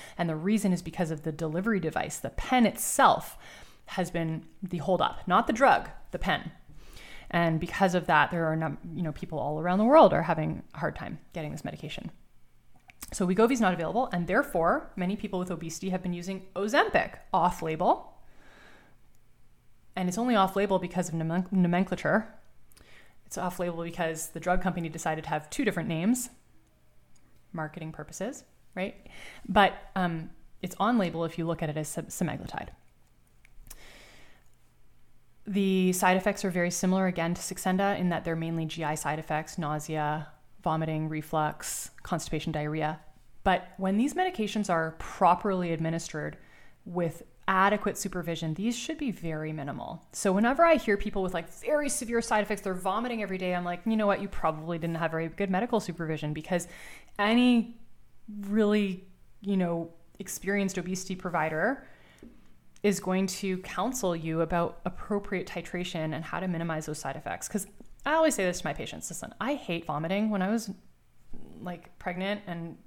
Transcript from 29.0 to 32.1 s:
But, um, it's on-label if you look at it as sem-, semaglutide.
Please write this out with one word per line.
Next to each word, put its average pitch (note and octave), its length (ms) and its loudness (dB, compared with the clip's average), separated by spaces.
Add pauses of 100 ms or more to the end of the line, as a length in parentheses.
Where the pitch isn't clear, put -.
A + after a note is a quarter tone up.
But, G3 260 8 (220)
um, E3+ 340 -2 (320)
it's F3+ 180 -8
on-label F#3 460 2
if E3 120 -6
you E3 80 0
look E3 160 -2
at D#3 80 0
it D3 80 -4
as D#3 120 -4
sem-, - 160 -6
semaglutide. - 640 0 (2750)